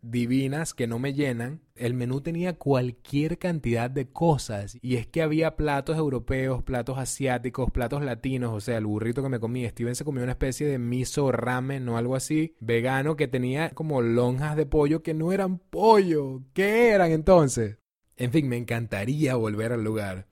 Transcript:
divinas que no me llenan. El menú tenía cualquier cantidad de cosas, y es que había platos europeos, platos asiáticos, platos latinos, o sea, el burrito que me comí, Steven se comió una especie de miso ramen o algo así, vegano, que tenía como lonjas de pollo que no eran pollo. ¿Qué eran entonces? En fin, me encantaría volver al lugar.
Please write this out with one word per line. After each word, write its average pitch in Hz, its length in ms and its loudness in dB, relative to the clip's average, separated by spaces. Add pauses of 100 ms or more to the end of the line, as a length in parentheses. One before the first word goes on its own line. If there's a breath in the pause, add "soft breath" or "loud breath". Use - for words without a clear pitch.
divinas 131 680 -2
que 120 120 -2
no 113 120 -4
me 135 160 -4
llenan. 135 460 -2 (140)
El 123 200 -2
menú 127 260 -2
tenía 170 380 -4
cualquier 139 800 0
cantidad 127 520 -2
de 135 160 -4
cosas, 120 760 -2
y 127 160 -2
es - 100 -4
que 165 160 -2
había 156 340 0
platos 151 400 -2
europeos, 131 680 -2
platos 127 360 -4
asiáticos, 127 720 -2
platos 127 320 -2
latinos, 123 500 -4
o 107 80 -4
sea, 117 160 -4
el 107 100 -2
burrito 110 360 -2
que 135 60 -2
me 127 120 -2
comí, 120 260 -4
Steven 117 280 -4
se 139 100 -8
comió 139 180 -4
una 123 100 -2
especie 135 340 -2
de 139 120 0
miso 123 540 0
ramen 127 560 -2
o 117 80 -2
algo 120 180 0
así, 156 460 -2
vegano, 131 560 0
que 143 120 0
tenía 131 420 -2
como 151 320 -2
lonjas 123 540 2
de 151 100 2
pollo 151 360 4
que 160 120 -2
no 160 180 0
eran 190 260 0
pollo. 165 840 4 (100)
¿Qué 214 380 4
eran 185 200 6
entonces? 151 680 4 (380)
En 123 140 -2
fin, 139 180 2
me 120 80 0
encantaría 120 760 -2
volver 110 380 0
al 117 100 -2
lugar. 101 500 -4